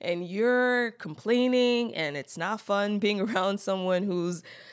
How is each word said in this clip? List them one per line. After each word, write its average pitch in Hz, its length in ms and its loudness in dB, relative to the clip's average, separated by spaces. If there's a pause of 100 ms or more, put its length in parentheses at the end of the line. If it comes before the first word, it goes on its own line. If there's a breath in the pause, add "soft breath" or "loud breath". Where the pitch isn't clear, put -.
and 175 260 -4
you're 247 640 2
complaining, 240 1040 2
and 147 220 -4
it's - 200 -10
not 196 220 -4
fun 202 380 0
being 202 240 2
<laughs> 202 80 0
around 196 300 0
someone 185 440 0
who's 175 380 -2 (320 loud breath)